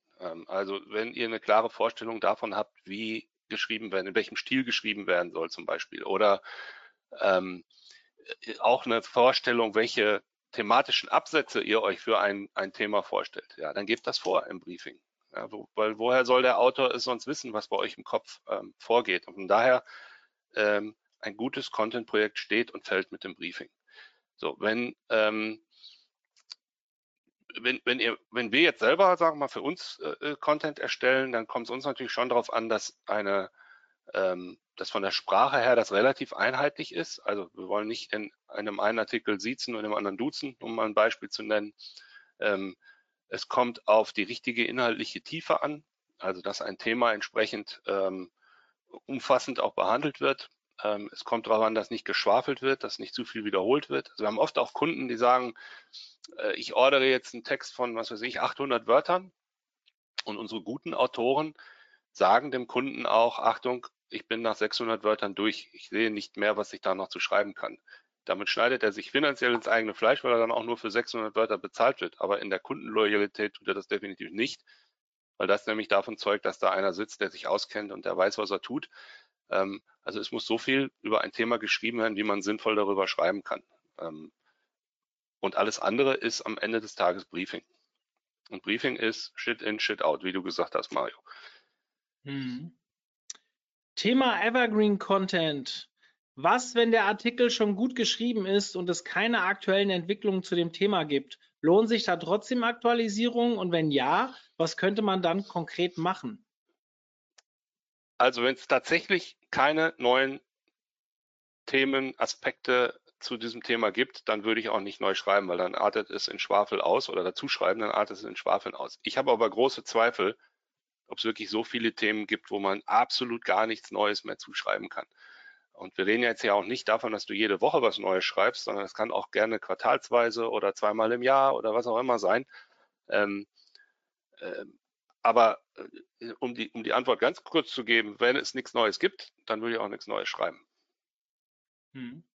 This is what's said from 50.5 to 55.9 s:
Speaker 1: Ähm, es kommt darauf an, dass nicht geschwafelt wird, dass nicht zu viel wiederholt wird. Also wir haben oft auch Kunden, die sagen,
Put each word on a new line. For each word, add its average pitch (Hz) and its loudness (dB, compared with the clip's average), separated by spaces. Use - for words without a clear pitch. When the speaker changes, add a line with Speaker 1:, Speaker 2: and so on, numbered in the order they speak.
Speaker 1:
Ähm, 104 -4
es - -16
kommt 113 -4
darauf 110 4
an, 110 2
dass 107 -2
nicht 113 -8
geschwafelt 120 2
wird, 135 0
dass - -8
nicht - -12
zu 123 -6
viel 107 -8
wiederholt 104 2
wird. 139 -4
Also - -8
wir 104 0
haben 113 -2
oft 156 2
auch - 0
Kunden, 139 -2
die 120 -4
sagen, 123 2